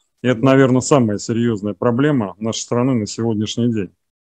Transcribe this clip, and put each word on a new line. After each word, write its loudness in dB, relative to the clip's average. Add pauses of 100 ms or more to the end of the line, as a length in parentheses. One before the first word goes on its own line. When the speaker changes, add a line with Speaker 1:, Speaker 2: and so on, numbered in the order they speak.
(220)
Speaker 1:
И -2
это, 0
Speaker 2:
Да. 2
Speaker 1:
наверное, 4
самая 2
серьезная -2
проблема 0
нашей -6
страны -2
на -2
сегодняшний -2
день. -6 (320)